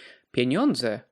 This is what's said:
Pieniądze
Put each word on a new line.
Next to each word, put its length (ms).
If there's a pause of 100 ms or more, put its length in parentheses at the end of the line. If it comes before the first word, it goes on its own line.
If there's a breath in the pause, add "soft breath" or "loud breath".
(320 loud breath)
Pieniądze 680 (120)